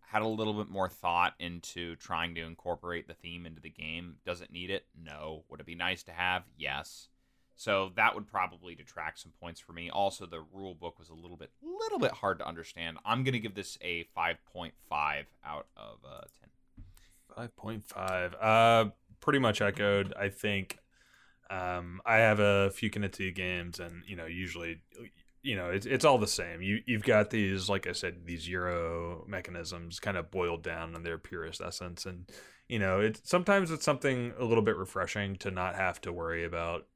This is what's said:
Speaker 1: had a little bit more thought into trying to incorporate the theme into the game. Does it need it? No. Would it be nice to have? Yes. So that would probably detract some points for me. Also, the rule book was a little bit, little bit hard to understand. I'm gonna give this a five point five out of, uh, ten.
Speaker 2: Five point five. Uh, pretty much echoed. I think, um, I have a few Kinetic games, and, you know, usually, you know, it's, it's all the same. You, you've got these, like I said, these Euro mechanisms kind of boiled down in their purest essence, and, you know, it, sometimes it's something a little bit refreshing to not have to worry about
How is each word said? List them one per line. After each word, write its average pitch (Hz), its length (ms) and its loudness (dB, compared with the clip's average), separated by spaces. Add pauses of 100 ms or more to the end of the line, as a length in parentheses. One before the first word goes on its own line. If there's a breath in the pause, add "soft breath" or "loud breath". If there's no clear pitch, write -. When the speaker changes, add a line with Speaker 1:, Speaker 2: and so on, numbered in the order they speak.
Speaker 1:
had 107 220 0
a 110 40 2
little 110 280 0
bit 104 160 -4
more 95 180 0
thought 87 500 2
into 87 580 -8
trying 85 400 -4
to 82 60 -6
incorporate 85 680 -6
the 82 60 -14
theme 85 300 -12
into 80 160 -14
the 82 80 -16
game. 80 560 -10
Does 87 160 -4
it - 120 -18
need 90 180 -8
it? 98 160 -2 (100)
No. 78 540 -12
Would 76 100 -14
it - 60 -14
be 85 80 -12
nice 90 300 -2
to 87 80 -18
have? 90 320 0 (120)
Yes. 71 520 -8 (480)
So 98 400 0
that 110 180 6
would 104 120 -6
probably 87 480 -4
detract 80 440 -10
some 85 220 -20
points 85 200 -12
for - 120 -20
me. 85 180 -10
Also, 98 360 0
the 82 160 -10 (100)
rule 95 220 -10
book 82 240 -12
was 82 100 -20
a 82 60 -20
little 85 240 -18
bit, - 120 -16 (120)
little 403 360 -4
bit 147 140 2
hard 95 260 0
to - 80 -6
understand. 82 580 -10
I'm 120 200 2
gonna 131 140 2
give 107 160 -6
this 98 260 -10
a 85 240 -4 (100)
five 85 220 2 (160)
point 85 220 -10 (160)
five 73 360 0 (180)
out 73 220 -8 (100)
of, 53 200 -16 (100)
uh, - 140 -16 (180)
ten. - 120 -20 (840 soft breath)
Speaker 2:
Five 117 220 -12
point 107 300 -8
five. 92 480 -2
Uh, 113 560 8 (300)
pretty 147 180 4
much 117 240 4
echoed. 101 520 4
I 101 140 0
think, 98 500 -2 (720 soft breath)
um, 90 540 -4
I 113 140 6
have 107 220 8
a 98 300 8
few 107 200 -2
Kinetic 95 440 -2
games, 90 460 -4
and, 85 260 -12
you 95 100 -10
know, 82 100 -8
usually, 85 560 -6 (600)
you 127 140 -2
know, 87 140 -2
it's, 98 160 0
it's 127 180 0
all 139 140 8
the 104 80 2
same. 85 340 -4
You, 98 260 0
you've 110 180 0
got 107 260 8
these, 95 400 0
like 98 160 0
I 90 60 -4
said, 87 340 -6
these 85 220 -6
Euro 85 760 -2
mechanisms 87 760 -8
kind 98 180 -2
of 82 120 -6
boiled 85 320 0
down 82 320 -6
in 82 100 -10
their 82 140 -4
purest 82 440 -10
essence, 87 420 -8
and, 90 260 -12 (380 loud breath)
you 120 100 -2
know, 95 220 4
it, 110 240 2
sometimes 180 460 4
it's 160 140 -4
something 131 540 2
a 127 60 0
little 113 200 6
bit 110 120 4
refreshing 95 600 -2
to 98 140 -4
not 92 260 -2
have 92 260 0
to 90 100 -6
worry 85 320 -2
about 85 520 -2